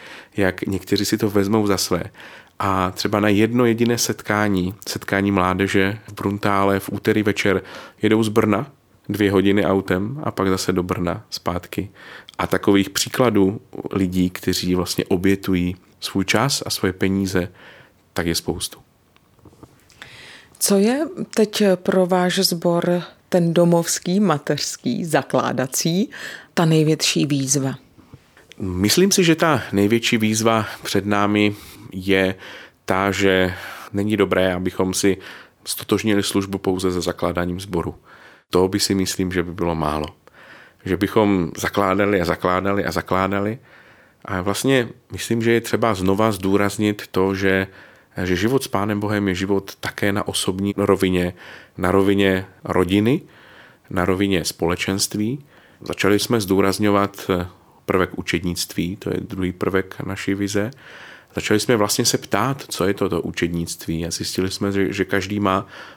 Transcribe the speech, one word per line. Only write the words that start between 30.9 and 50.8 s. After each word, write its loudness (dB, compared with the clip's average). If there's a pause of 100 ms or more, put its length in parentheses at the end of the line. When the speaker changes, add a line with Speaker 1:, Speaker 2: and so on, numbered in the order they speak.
Speaker 1:
námi 2 (380)
je 2 (500)
ta, 0
že 2 (380)
není -2
dobré, 2
abychom -2
si 2 (480)
stotožnili 0
službu -2
pouze 0
se -2
zakládáním -2
sboru. -6 (560)
To 4
by 0
si 0
myslím, -2
že -2
by -6
bylo -2
málo. -2 (800)
Že -2
bychom 2
zakládali 0
a 0
zakládali 0
a -4
zakládali. -2 (680)
A -4
vlastně 0 (240)
myslím, -4
že 4
je 4
třeba 0
znova 2
zdůraznit 0
to, 0
že, 0 (580)
že 0
život 0
s -10
Pánem -2
Bohem 0
je 0
život -4
také -4
na -4
osobní -4
rovině, 2 (440)